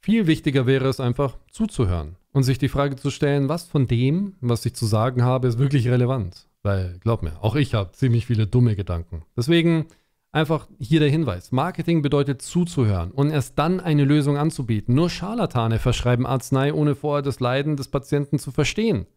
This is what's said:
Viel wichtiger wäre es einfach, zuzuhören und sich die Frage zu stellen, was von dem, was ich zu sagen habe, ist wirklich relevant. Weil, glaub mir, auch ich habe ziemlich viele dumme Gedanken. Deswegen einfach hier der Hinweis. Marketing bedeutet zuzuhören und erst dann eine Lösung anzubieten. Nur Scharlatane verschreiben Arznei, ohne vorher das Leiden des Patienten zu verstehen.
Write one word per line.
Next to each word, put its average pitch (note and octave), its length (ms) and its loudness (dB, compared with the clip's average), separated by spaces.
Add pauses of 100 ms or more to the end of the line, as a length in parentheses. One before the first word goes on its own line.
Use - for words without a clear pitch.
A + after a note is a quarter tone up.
Viel G#3+ 260 2
wichtiger C#3+ 380 2
wäre C3 240 2
es C3 100 -2
einfach, C3 380 -2 (120)
zuzuhören F2+ 680 -2 (160)
und C#3 100 2
sich B2 140 2
die C#3 100 -2
Frage C#3 300 -2
zu C#3+ 120 -4
stellen, C#3+ 380 0
was E3+ 180 -4
von C3+ 220 0
dem, C#3+ 540 0
was A#2 240 -2
ich A#2+ 100 -4
zu A#2 100 -4
sagen A#2 380 2
habe, B2+ 240 2
ist A#2 120 0
wirklich C3+ 280 2
relevant. B2 640 -2 (120)
Weil, F#2 380 -2
glaub A2+ 240 -2
mir, D#2 180 -8
auch A2+ 140 0
ich D3 180 0
habe G2+ 200 -2
ziemlich A#2 320 0
viele A2 220 0
dumme A#2+ 280 4
Gedanken. E2+ 480 -6 (140)
Deswegen D#3+ 480 2 (480)
einfach D#3 340 -2 (100)
hier D3+ 220 2
der D3+ 100 4
Hinweis. C3 440 -2
Marketing E3 480 0
bedeutet C#3+ 400 0
zuzuhören G#2+ 680 0
und C#3 180 0
erst D3 280 -2
dann F3 220 0
eine D3+ 240 2
Lösung C#3+ 340 2
anzubieten. A#2+ 560 -2
Nur E3 160 2
Scharlatane D#3+ 680 -2
verschreiben B2 460 0
Arznei, C3 480 0
ohne D3 220 0
vorher D3 260 -2
das C#3 180 -4
Leiden C#3 380 0
des C3 100 -8
Patienten C#3+ 520 -2
zu - 120 -10
verstehen. D3+ 540 0 (120)